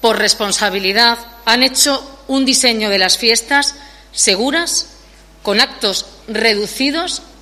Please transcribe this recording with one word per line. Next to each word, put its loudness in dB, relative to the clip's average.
por 2
responsabilidad, 0
han 2
hecho -2
un 0
diseño 0
de 2
las 2
fiestas 0
seguras, 0
con 0
actos -4
reducidos -2